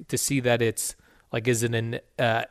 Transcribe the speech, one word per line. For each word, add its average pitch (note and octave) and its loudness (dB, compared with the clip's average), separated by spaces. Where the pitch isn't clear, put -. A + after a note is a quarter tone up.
to B2 -4
see C#3 0
that A#2+ 2
it's, - -2
like, A#2 -4
is A#2 2
it A#2 0
an, A2+ -4
uh, A#2 2